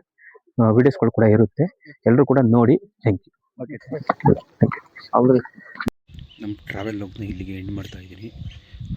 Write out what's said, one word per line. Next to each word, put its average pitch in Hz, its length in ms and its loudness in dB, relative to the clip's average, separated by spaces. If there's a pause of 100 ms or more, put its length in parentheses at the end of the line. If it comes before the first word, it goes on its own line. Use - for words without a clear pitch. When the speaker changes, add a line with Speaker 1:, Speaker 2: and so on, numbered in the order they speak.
(600)
Speaker 1:
ಆ, 113 80 4
ವಿಡಿಯೋಸ್‌ಗಳು 117 420 2
ಕೂಡ 110 120 0
ಇರುತ್ತೆ, 107 400 4 (440)
ಎಲ್ರೂ 127 180 4
ಕೂಡ - 140 2
ನೋಡಿ. 120 360 4
Thank - 460 -4
you. - 400 -20
Speaker 2:
ಓಕೆ. 123 120 -14
Speaker 1:
Thank - 580 -4
you. - 60 2 (760)
ಅವ್ರು 123 200 4 (1080)
Speaker 3:
ನಮ್ಮ 104 140 -10 (160)
ಟ್ರಾವೆಲ್ 104 240 -10
ವ್ಲಾಗ್‌ನ 101 280 -14
ಇಲ್ಲಿಗೆ 95 360 -12
ಎಂಡ್ 98 160 -12
ಮಾಡ್ತಾ 95 240 -14
ಇದ್ದೀನಿ. 92 500 -18 (480)